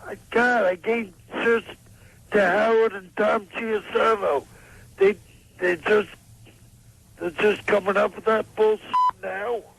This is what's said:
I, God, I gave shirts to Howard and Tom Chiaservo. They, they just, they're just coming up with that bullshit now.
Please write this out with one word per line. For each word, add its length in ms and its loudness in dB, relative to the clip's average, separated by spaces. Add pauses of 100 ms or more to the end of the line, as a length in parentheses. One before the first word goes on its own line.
I, 100 -10 (140)
God, 340 2
I 100 2
gave 380 -4 (180)
shirts 360 0 (640)
to 100 2
Howard 520 2
and 220 -14
Tom 320 0
Chiaservo. 960 -2 (520)
They, 180 4 (440)
they 180 0
just, 320 0 (1080)
they're 120 -6
just 360 0
coming 300 0
up 180 0
with 100 -16
that 300 0
bullshit 320 0 (340)
now. 400 -6 (180)